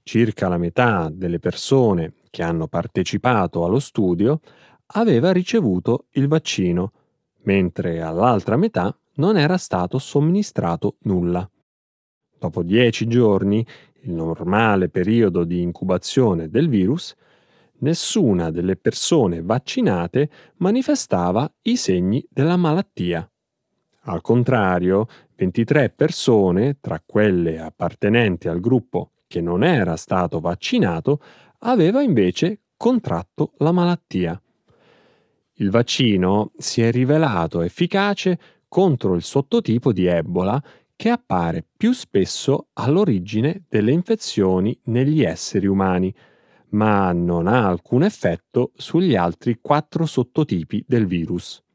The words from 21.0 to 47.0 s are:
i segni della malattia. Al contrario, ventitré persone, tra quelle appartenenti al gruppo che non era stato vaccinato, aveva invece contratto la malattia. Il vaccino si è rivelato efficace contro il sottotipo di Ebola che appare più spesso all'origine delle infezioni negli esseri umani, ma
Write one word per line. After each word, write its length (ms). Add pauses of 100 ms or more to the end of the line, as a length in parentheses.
i 140
segni 520
della 280
malattia. 680 (720)
Al 200
contrario, 880 (280)
ventitré 540
persone, 920
tra 220
quelle 560
appartenenti 880
al 100
gruppo 520 (160)
che 140
non 220
era 320
stato 440
vaccinato, 840 (380)
aveva 440
invece 600 (120)
contratto 840
la 140
malattia. 680 (1120)
Il 180
vaccino 840
si 240
è 100
rivelato 680
efficace 760 (300)
contro 480
il 80
sottotipo 680
di 120
Ebola 560 (360)
che 120
appare 560 (100)
più 160
spesso 840
all'origine 920
delle 240
infezioni 920
negli 400
esseri 420
umani, 480 (560)
ma 420